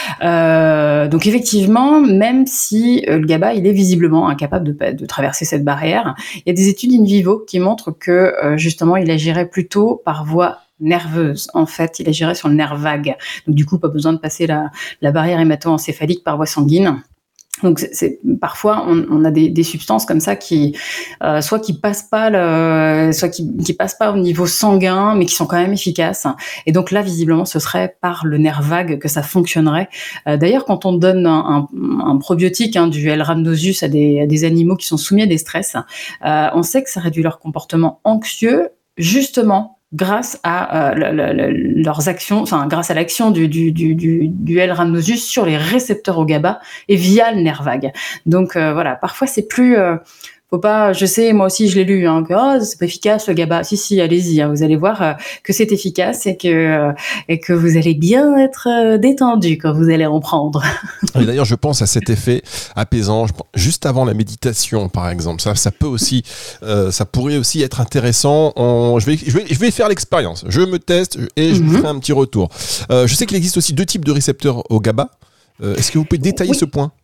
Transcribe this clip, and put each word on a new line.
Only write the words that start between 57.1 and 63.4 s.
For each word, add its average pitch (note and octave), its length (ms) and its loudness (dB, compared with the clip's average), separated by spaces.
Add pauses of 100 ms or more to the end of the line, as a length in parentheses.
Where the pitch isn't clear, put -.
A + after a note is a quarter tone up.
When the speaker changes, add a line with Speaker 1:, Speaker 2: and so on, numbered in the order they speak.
Speaker 1:
et E3 120 -2
que F3+ 140 -2
vous E3 240 4
allez D#3+ 160 2
bien B3 420 4
être, C4 320 0
euh, A3+ 300 4
détendu A3+ 580 2
quand D#3 160 0
vous E3 160 2
allez D#3+ 160 4
en D3+ 160 0
prendre. D3 420 -2 (260)
<laughs> - 300 -4
Speaker 2:
Et A#2+ 60 4
d'ailleurs, A#2+ 220 2
je A2 80 0
pense D3 260 -2
à G#2 60 2
cet A2 240 0
effet A#2+ 320 0 (340)
apaisant. G#2+ 500 0
Je F#2+ 60 -2
pense, - 220 -12